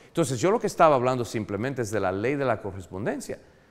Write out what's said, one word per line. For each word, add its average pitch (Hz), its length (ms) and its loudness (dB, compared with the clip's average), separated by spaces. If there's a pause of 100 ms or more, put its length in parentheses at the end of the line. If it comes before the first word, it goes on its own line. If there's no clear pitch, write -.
Entonces, 135 320 -2
yo 165 140 2
lo 226 80 2
que 208 80 -2
estaba 165 260 6
hablando 127 300 2
simplemente 113 580 -4
es 104 80 -4
de 110 80 0
la 95 140 0
ley 113 240 -2
de 139 80 -2
la 117 180 0
correspondencia. 101 760 -8 (300)